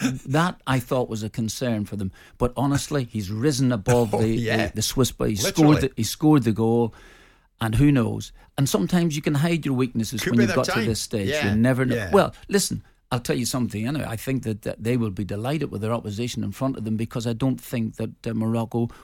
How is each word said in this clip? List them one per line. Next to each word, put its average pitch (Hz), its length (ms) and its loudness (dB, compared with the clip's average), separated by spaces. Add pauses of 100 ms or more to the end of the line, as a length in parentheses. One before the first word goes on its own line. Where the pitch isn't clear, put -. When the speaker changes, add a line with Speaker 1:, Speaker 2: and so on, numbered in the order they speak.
(260)
Speaker 1:
that 160 400 0
I 131 140 0
thought 127 280 -2
was 107 140 -6
a 107 80 -6
concern 113 540 -2
for 101 120 -10
them. 98 140 -4 (280)
But 123 180 0
honestly, 139 480 0
he's 104 260 -6
risen 127 400 2
above 120 440 2
Speaker 2:
<laughs> - 0 -
Oh, 107 40 2
Speaker 1:
the, 113 100 2
Speaker 2:
yeah. 113 400 0
Speaker 1:
the, - 80 -8
the 107 60 -2
Swiss - 300 0
boy. 123 180 -2
He 107 60 -2
Speaker 2:
Literally. 147 160 -2
Speaker 1:
scored 151 300 6
the, 131 140 -2
he 120 60 -2
scored 151 420 4
the 113 80 2
goal. 113 420 2 (640)
And 113 140 -2
who 143 180 6
knows? 107 400 0 (260)
And 139 100 2
sometimes 175 460 2
you 147 80 -4
can 156 120 0
hide 160 320 2
your 139 80 0
weaknesses 120 480 -2
Speaker 2:
Could - 100 0
Speaker 1:
when 117 60 4
Speaker 2:
be 120 60 6
Speaker 1:
you've 113 40 2
Speaker 2:
their - 80 0
Speaker 1:
got 127 100 2
to - 60 -2
Speaker 2:
time. 113 140 0
Speaker 1:
this 107 140 0
stage. 104 280 -2
Speaker 2:
Yeah. 143 220 0
Speaker 1:
You 107 60 2
never 127 280 4
know. 123 100 0
Speaker 2:
Yeah. 107 160 -4
Speaker 1:
Well, 160 240 4 (140)
listen, 190 340 0 (300)
I'll 123 80 0
tell 151 160 -2
you 123 80 -2
something. 110 420 -2
Anyway, 139 220 -4
I 117 80 -6
think 131 280 -4
that, 107 180 -4
that - 200 -8
they 117 140 0
will 113 140 0
be 98 140 -4
delighted 120 460 -4
with 104 120 -6
their 110 100 0
opposition 113 500 -4
in 101 100 -4
front 135 260 -4
of 110 60 -8
them 110 120 -2
because 113 300 -4
I 120 80 -2
don't 127 260 -2
think 113 360 -6
that, 113 300 -8
uh, 117 60 -4
Morocco 113 560 -2 (160)